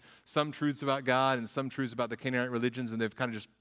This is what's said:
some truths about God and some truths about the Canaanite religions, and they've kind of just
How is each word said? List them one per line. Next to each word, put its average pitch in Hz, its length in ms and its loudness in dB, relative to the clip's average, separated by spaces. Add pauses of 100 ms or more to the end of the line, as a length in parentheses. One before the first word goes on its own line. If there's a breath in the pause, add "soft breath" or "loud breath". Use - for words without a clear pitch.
(260 loud breath)
some 151 260 0
truths 143 320 -2
about 139 220 0
God 131 340 4
and 113 100 -6
some 135 200 -2
truths 123 240 -4
about 117 180 -2
the 117 60 -4
Canaanite 127 340 0
religions, 120 420 0
and 113 80 -4
they've 110 140 0
kind 127 140 0
of 113 60 -6
just 107 140 -8 (120)